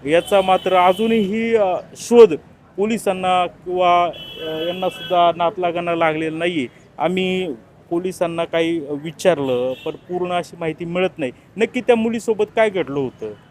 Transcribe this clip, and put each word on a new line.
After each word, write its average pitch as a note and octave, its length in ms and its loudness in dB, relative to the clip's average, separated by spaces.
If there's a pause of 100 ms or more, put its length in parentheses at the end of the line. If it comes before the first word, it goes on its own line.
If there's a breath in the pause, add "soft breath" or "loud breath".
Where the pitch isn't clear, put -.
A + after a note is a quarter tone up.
याचा F3 340 2
मात्र F#3 340 2
अजूनही, A3 800 2
अ, F#3+ 200 2 (200)
शोध A3+ 380 8 (420)
पोलिसांना F#3 720 0
किंवा, F3 580 2 (360)
अ, D#3+ 260 -6
यांनासुद्धा F3 720 0
नातलगांना E3+ 580 -2
लागलेला D#3+ 440 -2
नाही E3+ 200 -2
आहे. B2+ 80 -4 (320 soft breath)
आम्ही F#3 560 -2 (360)
पोलिसांना E3+ 540 -4
काही E3 340 -2
विचारलं C#3+ 920 -2 (120)
पण D#3+ 60 -6
पूर्ण F3+ 420 -6
अशी F3 280 -4
माहिती D#3+ 240 -6
मिळत F3 340 -2
नाही, C3 140 -4 (240 soft breath)
नक्की A3+ 240 -2
त्या A#3+ 160 4
मुलीसोबत A3 480 -2 (120)
काय A3 140 2
घडलं D#3 280 -4
होतं A#2 320 -6 (200)